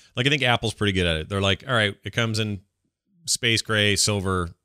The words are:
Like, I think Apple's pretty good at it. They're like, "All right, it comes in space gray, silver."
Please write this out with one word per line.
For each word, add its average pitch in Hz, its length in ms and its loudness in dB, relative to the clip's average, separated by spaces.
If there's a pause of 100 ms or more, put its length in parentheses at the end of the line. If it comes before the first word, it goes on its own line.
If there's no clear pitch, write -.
(160)
Like, 123 100 0
I 139 40 4
think 147 140 0
Apple's 117 300 0
pretty 104 200 0
good 92 120 2
at 82 120 2
it. 76 120 -8
They're 98 120 -2
like, 98 260 0
"All 135 60 -4
right, 104 300 0
it 101 100 -10
comes 113 260 -2
in 104 220 -4 (640)
space 113 360 0
gray, 104 340 2
silver." 92 560 0 (140)